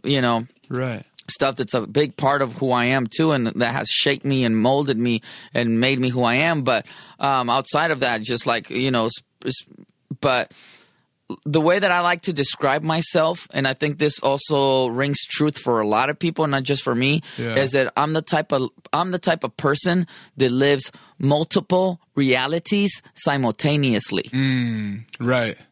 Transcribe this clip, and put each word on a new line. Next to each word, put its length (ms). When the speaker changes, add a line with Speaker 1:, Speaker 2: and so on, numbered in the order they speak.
Speaker 1:
you 160
know, 260
Speaker 2:
Right. 380
Speaker 1:
stuff 260
that's 180
a 140
big 300
part 240
of 160
who 160
I 140
am 200
too, 240
and 160
that 260
has 140
shaped 380
me 180
and 140
molded 400
me 240
and 260
made 220
me 80
who 140
I 120
am. 280
But, 220
um, 320
outside 420
of 100
that, 220
just, 220
like, 240
you 220
know, 140
s-, 80
s-, 80
but 320
the 160
way 160
that 140
I 80
like 240
to 100
describe 480
myself, 720
and 140
I 80
think 240
this 220
also 640
rings 320
truth 300
for 200
a 80
lot 220
of 80
people, 300
not 160
just 200
for 120
me, 260
Speaker 2:
Yeah. 160
Speaker 1:
is 200
that 220
I'm 180
the 100
type 280
of, 200
I'm 160
the 100
type 240
of 120
person 520
that 140
lives 400
multiple 800
realities 880
simultaneously. 1120
Speaker 2:
Mm, 720
right. 380